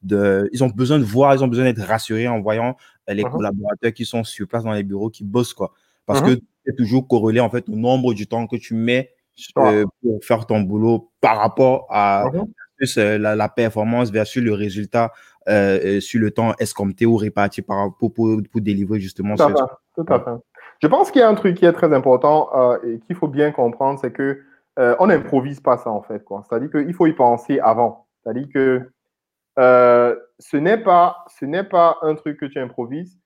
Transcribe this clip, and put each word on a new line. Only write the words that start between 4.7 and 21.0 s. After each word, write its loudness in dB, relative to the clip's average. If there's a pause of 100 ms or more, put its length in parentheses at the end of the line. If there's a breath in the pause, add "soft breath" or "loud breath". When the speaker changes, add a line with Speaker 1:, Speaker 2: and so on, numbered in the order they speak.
Speaker 1:
les -4
bureaux, -6
qui -14
bossent, -2
quoi. -8 (320)
Parce 0
Speaker 2:
Mhm. 4
Speaker 1:
que -10 (240)
c'est -6
toujours 0
corrélé, 2
en 0
fait, -6
au -8
nombre 0
du -6
temps -6
que -6
tu -10
mets, -2 (460)
Speaker 2:
Ouais. 4
Speaker 1:
euh, 2 (180)
pour -2
faire -2
ton 0
boulot 0 (100)
par 2
rapport 2
à 0
Speaker 2:
Mhm. -4 (320 loud breath)
Speaker 1:
plus, -4
euh, 2
la, 0
la -2
performance -2
versus -2
le 0
résultat, -2 (380 soft breath)
euh, 2
euh, 0
sur -2
le 0
temps -2
escompté -2
ou 4
réparti -2
par, -4
pour, -4
pour, 0 (240)
pour -4
délivrer -2
justement -8
Speaker 2:
Tout -2
à 4
Speaker 1:
ce 0
Speaker 2:
fait, -2 (260)
tout -2
à 2
Speaker 1:
Ouais. -2
Speaker 2:
fait. -10 (420 loud breath)
Je 2
pense 2